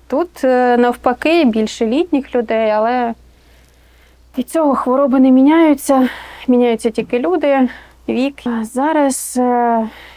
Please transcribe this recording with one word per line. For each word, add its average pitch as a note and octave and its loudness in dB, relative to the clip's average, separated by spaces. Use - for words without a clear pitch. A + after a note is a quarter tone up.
Тут, E4 -6
е, B3 2
навпаки, B3 0
більше A3 -2
літніх C#4 -4
людей, A3+ -2
але A#3 -2
від B3 -6
цього D4+ 0
хвороби C4 0
не C4 4
міняються, C4+ 4
міняються A#3+ 2
тільки A#3 -4
люди, C#4+ 0
вік. B3+ -4
А A#3 -6
зараз, C#4 -2
е, A#3+ 0